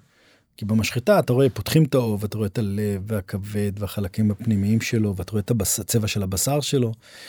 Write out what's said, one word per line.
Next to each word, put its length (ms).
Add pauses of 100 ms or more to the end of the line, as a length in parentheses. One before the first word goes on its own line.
(560)
כי 80
במשחטה 540
אתה 140
רואה, 180
פותחים 340
את 100
העוף, 300
אתה 120
רואה 120
את 100
הלב 480
והכבד 720
והחלקים 520
הפנימיים 500
שלו, 360
ואתה 160
רואה 80
את 100
הבס-, 300
הצבע 260
של 160
הבשר 380
שלו. 320 (360)